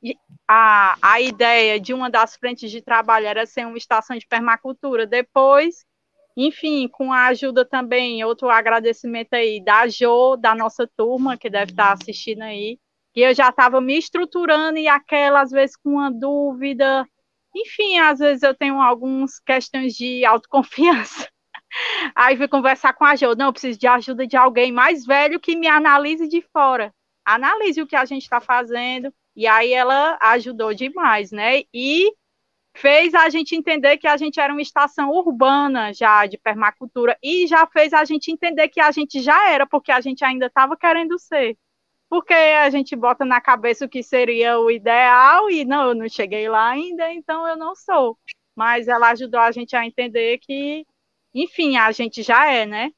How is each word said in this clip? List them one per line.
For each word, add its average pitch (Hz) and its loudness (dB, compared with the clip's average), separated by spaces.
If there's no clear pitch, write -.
E 233 -8
a, 202 4
a 220 2
ideia 233 0
de 202 -10
uma 254 -8
das 226 0
frentes 240 -10
de 220 -16
trabalho 226 0
era 208 -4
ser 240 -10
uma 233 -14
estação 226 -4
de 220 -16
permacultura. 233 -4
Depois, 269 2
enfim, 285 -4
com 262 -8
a 254 2
ajuda 254 0
também, 247 -4
outro 233 -4
agradecimento 226 -2
aí 220 -2
da 220 4
Jo, 247 2
da 226 2
nossa 226 -4
turma, 247 -2
que 233 -10
deve 202 -6
tá 202 2
assistindo 214 -10
aí, 214 -10
que 240 0
eu 254 4
já 254 4
tava 254 2
me 262 -2
estruturando 320 -2
e 311 -4
aquela, 285 2
às 269 -2
vezes, 269 0
com - -6
uma 285 -2
dúvida. 269 -2
Enfim, 403 -4
às 302 2
vezes 285 0
eu 269 2
tenho 277 -4
algumas 262 -2
questões 262 -4
de 247 -6
autoconfiança. 247 0
<laughs> - -10
Aí 254 2
fui 277 -4
conversar 262 0
com - -2
a 285 4
Jo, 240 0
não, 269 -2
eu 262 -2
preciso 240 -10
de 254 0
ajuda 247 0
de 262 -2
alguém 247 2
mais 254 0
velho 294 0
que 330 -4
me 330 -4
analise 302 2
de 339 -4
fora. 254 0
Analise 311 0
o 294 -8
que - -6
a 269 2
gente 269 -10
tá 240 0
fazendo. 247 -6
E 214 -6
aí 226 2
ela 269 0
ajudou 220 0
demais, 247 -2
né? 220 -2
E 294 0
fez 311 4
a 330 6
gente 311 -6
entender 302 2
que 320 -4
a 294 2
gente 302 -6
era 285 0
uma 294 -6
estação 285 -2
urbana 269 0
já 208 4
de 202 -10
permacultura 226 -2
e 349 -2
já 320 4
fez 311 2
a 311 4
gente 311 -6
entender 320 -2
que - -10
a 302 4
gente 294 -6
já 330 4
era, 277 2
porque - -2
a 247 2
gente 262 -8
ainda 254 -2
tava 269 0
querendo 339 0
ser. 247 -4
Porque 339 -2
a 311 4
gente 277 -4
bota 240 -2
na 247 0
cabeça 240 0
o 240 -10
que 254 -10
seria 233 0
o 233 2
ideal 247 4
e, 302 -2
não, 269 0
eu 240 0
não 226 -8
cheguei 214 -6
lá 220 2
ainda, 330 -6
então 330 -8
eu 330 -6
não 320 -10
sou. 269 -2
Mas 233 -2
ela 240 4
ajudou 233 -2
a 233 4
gente 240 -10
a 233 -2
entender 233 -4
que, 285 -8
enfim, 294 -2
a 220 2
gente 226 -8
já 247 2
é, 233 0
né? 214 -8